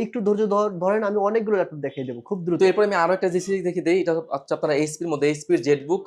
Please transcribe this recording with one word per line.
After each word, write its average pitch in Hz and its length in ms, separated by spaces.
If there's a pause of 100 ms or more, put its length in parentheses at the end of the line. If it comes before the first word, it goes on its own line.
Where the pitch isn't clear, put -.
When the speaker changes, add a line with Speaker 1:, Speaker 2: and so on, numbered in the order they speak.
Speaker 1:
একটু 220 160
ধৈর্য 202 240 (100)
ধর-, 208 280
ধরেন, 208 260
আমি 208 100 (100)
অনেকগুলো 214 280
ল্যাপটপ 160 300
দেখিয়ে 135 200
দেবো 120 140
খুব 196 240
দ্রুত। 170 160
Speaker 2:
তো 190 60
এরপর 190 220
আমি 202 60
আরো 170 200
একটা 190 140
জি 180 120
সিক্স 190 280
দেখিয়ে 170 200
দেই। 180 140
এটা 165 100 (220)
হচ্ছে - 200
আপনার 151 180 (100)
এইচপির 151 300
মধ্যে, 143 160
এইচপির 151 380
ZBook, 147 400